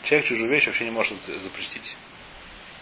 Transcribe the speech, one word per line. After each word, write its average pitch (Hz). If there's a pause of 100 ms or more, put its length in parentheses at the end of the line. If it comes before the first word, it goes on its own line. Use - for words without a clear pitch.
Человек 147
чужую 117
вещь 143
вообще -
не 117
может 107
за-, 90
запретить. - (880)